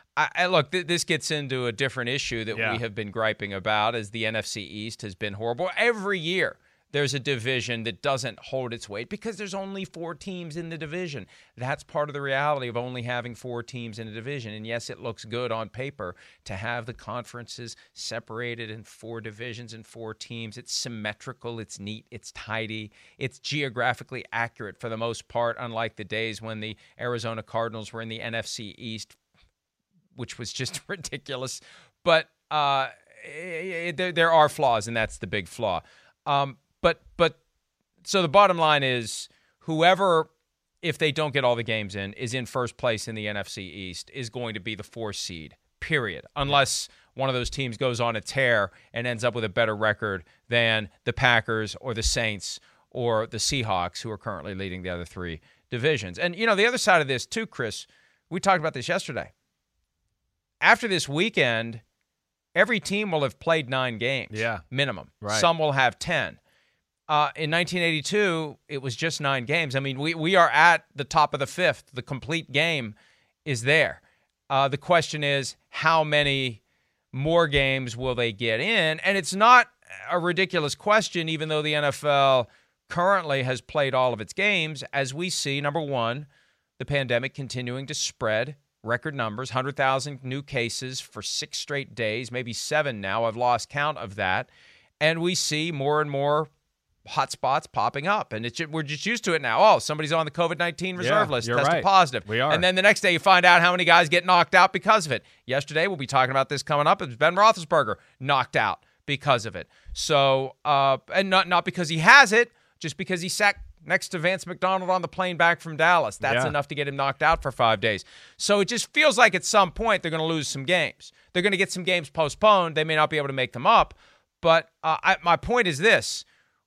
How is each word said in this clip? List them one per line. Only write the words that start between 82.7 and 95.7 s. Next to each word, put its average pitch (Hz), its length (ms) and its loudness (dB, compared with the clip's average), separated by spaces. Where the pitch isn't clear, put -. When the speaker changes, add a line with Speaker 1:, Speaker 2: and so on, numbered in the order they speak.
Speaker 1:
currently 175 540 0
has 127 160 -2
played 139 340 -2
all 127 200 2
of 107 80 -4
its 101 120 -12
games, 165 500 0
as 135 200 -2
we 175 160 -6
see, 139 320 -2
number 147 200 -2
one, 135 460 -2
the 131 80 -8
pandemic 135 480 -2
continuing 127 540 -8
to 151 60 -8
spread, 120 600 -2
record 120 320 -2
numbers, 120 340 -4
hundred 131 260 -4
thousand 135 480 -2
new 131 180 -8
cases 127 600 -6
for - 200 -14
six - 360 -8
straight 139 360 -8
days, 113 380 -4
maybe 123 220 -6
seven 143 480 -2
now. 101 240 0
I've 110 120 -2
lost 123 320 0
count 147 280 -2
of 98 180 -12
that. 98 340 0
And 165 220 2
we 175 140 0
see 156 380 -2